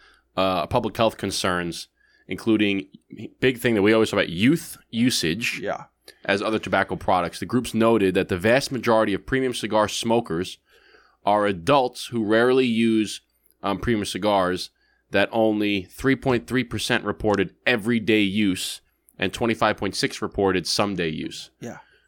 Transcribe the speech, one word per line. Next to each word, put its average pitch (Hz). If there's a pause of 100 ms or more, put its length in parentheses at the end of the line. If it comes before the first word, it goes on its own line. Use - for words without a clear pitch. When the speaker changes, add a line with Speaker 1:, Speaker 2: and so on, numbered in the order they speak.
(360)
Speaker 1:
uh, 92
public 110
health 110
concerns, 90 (380)
including 101 (520)
big 131
thing 120
that 95
we 107
always 110
talk 101
about, 73
youth 101 (120)
usage, 117
Speaker 2:
Yeah. 98 (420)
Speaker 1:
as 101
other 110
tobacco 95
products. 87
The 98
groups 117
noted 110
that 92
the 98
vast 117
majority 110
of 92
premium 131
cigar 107
smokers 117 (680)
are 104
adults 123
who 117
rarely 123
use, 110 (420)
um, 95
premium 104
cigars, 92 (420)
that -
only 104
three 131
point 123
three 127
percent 117
reported 101 (100)
everyday 110
use 101 (360)
and 95
twenty-five 113
point 98
six -
reported 95
someday 95
use. - (100)
Speaker 2:
Yeah. 117 (300)